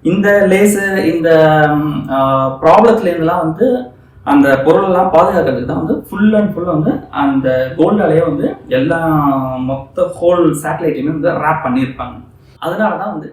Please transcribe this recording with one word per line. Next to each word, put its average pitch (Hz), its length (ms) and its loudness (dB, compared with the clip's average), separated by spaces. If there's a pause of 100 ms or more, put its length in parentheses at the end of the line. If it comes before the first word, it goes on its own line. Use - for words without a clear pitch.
இந்த 202 420 2
லேசு, 196 360 4 (240)
இந்த, 165 240 0 (420)
ம், 147 360 -2
ஆஹ், 135 500 0
ப்ராப்ளத்துல 196 520 4
இருந்தெல்லாம் 165 340 -2
வந்து 165 240 0 (580)
அந்த 143 300 4
பொருளெல்லாம் 180 560 2
பாதுகாக்கிறதுக்கு 175 540 2
தான் 139 180 -4
வந்து - 180 -2
full 208 320 0
and 208 160 2
full 175 140 -6
வந்து 160 280 -2 (200)
அந்த 135 360 -2 (260)
கோல்டாலேயே 170 500 2
வந்து - 220 -4 (220)
எல்லா 147 320 0 (600)
மொத்த 135 520 -4
ஹோல் 175 420 0
சேட்டலைட்டையுமே 151 580 -4
வந்து 160 260 -2
ரேப் 151 260 -2
பண்ணியிருப்பாங்க. 127 520 -4 (420)
அதனால 202 380 -4
தான் 190 160 -8
வந்து 151 200 -10